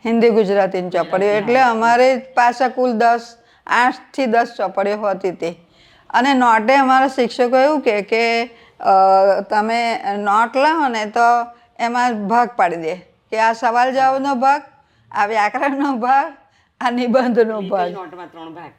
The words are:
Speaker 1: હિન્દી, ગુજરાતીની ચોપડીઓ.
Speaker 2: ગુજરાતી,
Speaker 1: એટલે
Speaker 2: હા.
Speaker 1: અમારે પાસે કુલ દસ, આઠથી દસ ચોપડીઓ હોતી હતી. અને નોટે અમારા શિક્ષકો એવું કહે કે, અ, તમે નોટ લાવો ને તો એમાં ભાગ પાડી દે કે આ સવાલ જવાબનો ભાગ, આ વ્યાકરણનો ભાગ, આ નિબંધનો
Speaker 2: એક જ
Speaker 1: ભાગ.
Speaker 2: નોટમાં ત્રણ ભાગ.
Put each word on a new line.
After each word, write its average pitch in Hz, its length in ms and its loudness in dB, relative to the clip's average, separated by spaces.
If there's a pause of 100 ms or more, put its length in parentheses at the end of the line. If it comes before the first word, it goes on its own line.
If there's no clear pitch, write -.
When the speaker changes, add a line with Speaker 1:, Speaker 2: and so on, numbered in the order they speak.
Speaker 1:
હિન્દી, 226 240 2
ગુજરાતીની 190 600 0
ચોપડીઓ. 170 220 -4
Speaker 2:
ગુજરાતી, 202 260 0
Speaker 1:
એટલે 233 220 0
Speaker 2:
હા. 262 100 4
Speaker 1:
અમારે 240 480 2
પાસે 240 520 0
કુલ 254 240 -2
દસ, 233 420 0 (320)
આઠથી 247 580 -2
દસ 233 220 2 (100)
ચોપડીઓ 202 400 -4
હોતી 196 320 -4
હતી. 170 380 -10 (420)
અને 269 240 2
નોટે 240 420 4
અમારા 262 320 4
શિક્ષકો 247 500 0
એવું 285 240 2
કહે 208 200 0
કે, 233 440 -2 (340)
અ, - 120 0 (580)
તમે 226 500 -2 (180)
નોટ 214 400 0
લાવો 302 300 0
ને 220 180 -4
તો 233 400 0 (340)
એમાં 233 480 -2
ભાગ 233 280 2
પાડી 175 200 0
દે 165 200 -6 (340)
કે 220 100 -6
આ 226 140 2
સવાલ 240 400 0
જવાબનો 269 420 0
ભાગ, 269 260 0 (500)
આ 208 140 -2
વ્યાકરણનો 269 680 -2
ભાગ, 269 380 0 (480)
આ 254 80 -2
નિબંધનો 240 720 0
Speaker 2:
એક 190 40 -8
જ 185 40 -10
Speaker 1:
ભાગ. 180 220 -2
Speaker 2:
નોટમાં 180 400 -16
ત્રણ 165 220 -18
ભાગ. 160 260 -20